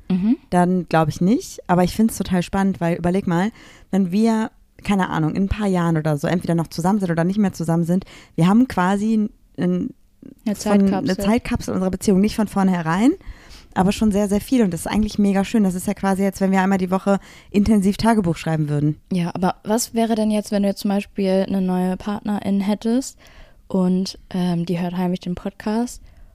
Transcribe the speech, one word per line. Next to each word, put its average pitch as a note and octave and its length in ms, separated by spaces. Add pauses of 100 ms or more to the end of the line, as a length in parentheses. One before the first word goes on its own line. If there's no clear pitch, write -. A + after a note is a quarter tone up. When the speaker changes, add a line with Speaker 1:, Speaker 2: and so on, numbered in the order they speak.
Speaker 1:
Mhm. G3 280 (120)
Speaker 2:
Dann F3+ 380
glaub D#3+ 220
ich - 100
nicht. A3 480
Aber F3+ 160
ich F3 100
find's A3 240
total F#3 240
spannend, G3 380
weil E3+ 160
überleg F3 320
mal, F#3 240 (400)
wenn F#3 220
wir, A3 380 (320)
keine G3 260
Ahnung, D#3+ 260
in G3 100
ein G3 40
paar G#3 180
Jahren E3+ 300
oder D3+ 200
so - 100
entweder E3+ 280
noch E3 120
zusammen F#3 320
sind F3+ 120
oder E3 140
nicht G3 140
mehr G3+ 120
zusammen E3 320
sind, F3+ 220 (300)
wir E3 120
haben A#3 220
quasi G#3 600 (280)
ein, F3+ 360 (520)
Speaker 1:
Eine G#3 100
Speaker 2:
von, - 0
Speaker 1:
Zeitkapsel. G3 420
Speaker 2:
eine F#3 200
Zeitkapsel A3 560
unserer F#3 180
Beziehung. F#3+ 300
Nicht G#3 160
von G#3 100
vornherein, F#3+ 640 (600)
aber F#3+ 180
schon A3 200
sehr, G3+ 180
sehr G3+ 120
viel. B3 220
Und F3 100
das D#3+ 80
ist - 60
eigentlich G#3+ 320
mega G3 240
schön. A3 200
Das F3+ 120
ist F#3 100
ja G3+ 80
quasi G3 300
jetzt, G3 160
wenn F#3+ 120
wir F#3+ 100
einmal F#3+ 160
die F3+ 140
Woche F#3+ 280 (320)
intensiv G3+ 460
Tagebuch G#3+ 400
schreiben D#3 320
würden. D3 280 (140)
Speaker 1:
Ja, F3 240
aber F#3 200 (100)
was A3 280
wäre A3+ 220
denn G#3+ 160
jetzt, G#3 200
wenn G3+ 120
du G3+ 60
jetzt G3 100
zum G#3 100
Beispiel G3 560
eine G3 160
neue F#3 360
Partnerin G#3 640
hättest A3+ 580 (480)
und, F#3 520 (100)
ähm, F3+ 360
die F3 140
hört F3 180
heimlich F3+ 240
den F3+ 140
Podcast G#3+ 680 (340)